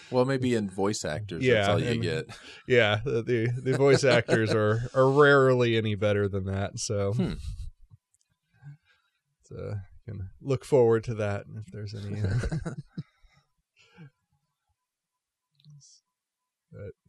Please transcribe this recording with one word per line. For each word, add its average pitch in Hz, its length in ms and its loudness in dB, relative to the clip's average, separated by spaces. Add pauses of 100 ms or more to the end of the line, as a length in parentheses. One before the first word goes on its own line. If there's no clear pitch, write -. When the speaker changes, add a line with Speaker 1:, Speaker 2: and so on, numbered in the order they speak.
(100)
Speaker 1:
Well, 127 140 2
maybe 127 320 0
in 104 120 -2
voice 98 360 -2
actors, 85 400 -6
Speaker 2:
Yeah, 123 100 4
Speaker 1:
that's 101 140 2
all 104 120 2
you 123 120 -2
Speaker 2:
and 113 100 -2
Speaker 1:
get. 117 240 -4 (400)
Speaker 2:
yeah, 110 380 4
the, 117 180 -2
the, 117 260 -2 (140)
the 127 160 0
voice 135 240 6
actors 117 500 2
are, 110 380 0
Speaker 1:
<laughs> - 60 -10
Speaker 2:
are 131 120 6
rarely 135 680 6
any 107 180 0
better 104 340 0
than 95 180 -4
that, 98 340 -4
so 101 320 -2
Speaker 1:
Hmm. 120 220 -2 (2000)
Speaker 2:
so 101 300 -12 (320)
can 95 240 -12 (120)
look 131 220 -4
forward 117 400 4
to 117 100 -6
that 104 300 -4 (120)
if 107 160 -14
there's 107 220 -12
any, 101 260 -8
uh, 101 180 0 (260)
<laughs> - 100 -10 (4000)
but, 101 200 -16 (160)